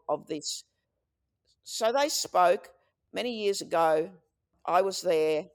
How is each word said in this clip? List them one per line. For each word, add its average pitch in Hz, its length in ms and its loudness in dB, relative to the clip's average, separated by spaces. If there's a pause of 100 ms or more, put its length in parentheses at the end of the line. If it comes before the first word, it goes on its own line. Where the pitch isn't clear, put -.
of 151 200 -4
this. - 360 -10 (1000)
So - 280 -4
they 277 180 2
spoke - 600 2 (420)
many 220 320 -6
years 202 180 0
ago. 165 480 0 (560)
I 175 160 4
was 196 200 -2
there. 156 540 0